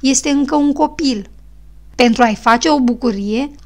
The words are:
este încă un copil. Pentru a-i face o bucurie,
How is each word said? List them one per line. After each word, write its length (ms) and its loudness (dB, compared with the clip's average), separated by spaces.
este 300 0
încă 260 0
un 160 2
copil. 580 -2
Pentru 280 2
a-i 120 2
face 340 0
o 120 2
bucurie, 680 -2